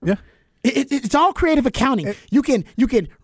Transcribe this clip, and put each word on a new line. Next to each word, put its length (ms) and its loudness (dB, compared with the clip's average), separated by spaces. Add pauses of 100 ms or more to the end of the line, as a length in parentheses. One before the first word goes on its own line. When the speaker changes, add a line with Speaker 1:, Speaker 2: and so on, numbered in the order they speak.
Speaker 1:
Yeah. 120 0 (480)
Speaker 2:
It, 280 0
it, 140 -4
it's 100 -2
all 180 4
creative 320 0
accounting. 440 -2
Speaker 1:
It 80 -8 (120)
Speaker 2:
You 140 2
can, 200 0 (120)
you 100 2
can 220 0 (160)